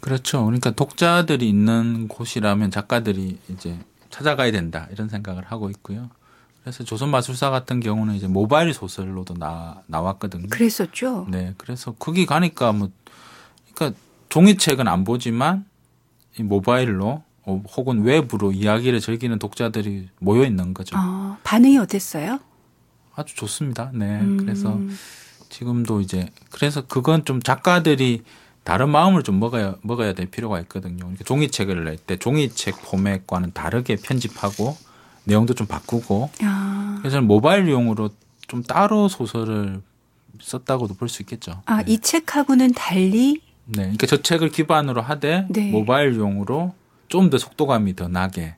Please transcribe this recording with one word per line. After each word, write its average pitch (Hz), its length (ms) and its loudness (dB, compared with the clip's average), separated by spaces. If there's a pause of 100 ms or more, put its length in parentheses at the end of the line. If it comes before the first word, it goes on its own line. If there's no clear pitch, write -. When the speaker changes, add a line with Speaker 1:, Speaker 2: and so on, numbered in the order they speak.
Speaker 1:
그렇죠. 131 440 0
그러니까 120 260 0
독자들이 160 760 2
있는 113 580 2
곳이라면 107 640 -2
작가들이 98 680 -2 (120)
이제 87 280 -10 (320)
찾아가야 135 420 0
된다, 82 400 -4
이런 107 180 -8
생각을 101 360 -10
하고 110 260 -8
있고요. 110 380 -12 (540)
그래서 123 200 -12
조선마술사 127 640 -2
같은 127 300 -2
경우는 110 360 0
이제 98 120 -4
모바일 123 460 4
소설로도 92 600 -10
나-, 82 520 -10
나왔거든요. 92 640 -4
Speaker 2:
그랬었죠. 220 800 -2
Speaker 1:
네. 92 280 -4
그래서 123 400 -12
거기 170 280 0
가니까 147 460 2
뭐, 101 180 0 (840)
그러니까 139 260 -4 (300)
종이책은 160 580 6
안 90 160 2
보지만 123 640 -2 (720)
이 117 60 -4
모바일로, 110 800 0 (200)
어, 95 200 -4 (120)
혹은 123 280 0
웹으로 117 480 2
이야기를 110 500 2
즐기는 117 380 -4
독자들이 104 680 -6 (100)
모여 107 260 4
있는 92 280 -2
거죠. 95 240 -8
Speaker 2:
아, 190 460 -4
반응이 262 340 8
어땠어요? 196 640 -2 (760)
Speaker 1:
아주 - 200 -10
좋습니다. 120 580 -6
네. 104 280 -4
Speaker 2:
음. 196 160 0
Speaker 1:
그래서 202 420 -2 (680)
지금도 120 520 -2
이제, 92 280 -4 (220)
그래서 143 360 -2
그건 151 380 2
좀 131 160 -2
작가들이 135 840 2 (400)
다른 110 260 2
마음을 165 340 6
좀 98 160 2
먹어야, 110 420 -2
먹어야 110 320 -2
될 90 140 -4
필요가 107 340 -6
있거든요. 92 380 -10
그러니까 90 240 -10
종이책을 101 640 0
낼 80 120 -6
때 92 200 -6
종이책 135 640 -2
포맷과는 95 720 -2
다르게 117 420 -2
편집하고 113 840 -4 (460)
내용도 110 320 4
좀 113 100 -4
바꾸고. 117 640 -4 (140)
Speaker 2:
아. 202 560 -2
Speaker 1:
그래서 139 160 -4
저는 127 120 4
모바일용으로 120 800 4 (380)
좀 123 160 -8
따로 208 440 2
소설을 110 760 -4 (580)
썼다고도 123 560 -4
볼 120 140 -6
수 - 140 -12
있겠죠. 95 420 -12
Speaker 2:
아, 220 180 0
Speaker 1:
네. 220 100 2
Speaker 2:
이 220 60 2
책하고는 269 720 2
달리? 214 680 2 (240)
Speaker 1:
네. 107 180 -4
그러니까 107 240 0
저 143 100 4
책을 160 320 2
기반으로 151 520 0
하되 147 480 -2
Speaker 2:
네. 208 220 -2
Speaker 1:
모바일용으로 113 1000 0 (340)
좀 180 240 4
더 131 80 4
속도감이 113 560 0
더 90 120 -6
나게 90 500 -4